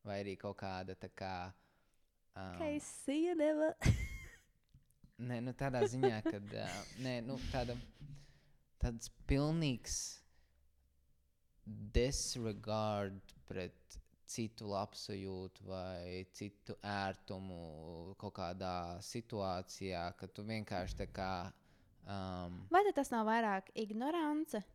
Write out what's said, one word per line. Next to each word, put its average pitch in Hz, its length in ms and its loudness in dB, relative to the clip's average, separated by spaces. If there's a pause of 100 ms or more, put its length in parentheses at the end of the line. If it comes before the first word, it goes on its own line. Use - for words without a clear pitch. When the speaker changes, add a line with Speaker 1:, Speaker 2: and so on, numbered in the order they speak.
Speaker 1:
Vai 101 140 -2
arī 101 160 -2
kaut 101 240 -6
kāda 95 360 -4
tā 92 140 -10
kā, 95 240 -6 (1000)
ā, - 160 -6
Speaker 2:
Ka 90 160 -4
es 294 280 -2
sieva. 311 760 4 (100)
<laughs> - 220 6 (1120)
Speaker 1:
Nē, 123 240 -2
nu, 123 140 -2
tādā 135 280 0
ziņā, 131 400 4
kad, 104 300 -2
ā, 107 160 -2 (280)
nē, 127 260 0
nu, 131 240 -4
tāda, 123 280 0 (1080)
tāds 117 260 2 (140)
pilnīgs 147 720 4 (1900)
disregard 107 1500 2
pret - 560 -6 (260)
citu 110 440 -4
labsajūtu 98 960 -4
vai 92 640 -4
citu - 520 -10
ērtumu 92 1300 -4
kaut 98 220 -8
kādā 92 380 -2 (240)
situācijā, 95 1080 -2 (100)
ka - 140 -10
tu 104 160 -10
vienkārši 104 540 -2
tā 98 100 -4
kā, 95 220 -2 (760)
ām, 90 600 -4
Speaker 2:
Vai 370 180 8
tad 403 140 6
tas 277 140 2
nav 226 140 2
vairāk 220 480 2
ignorance 294 840 0 (160)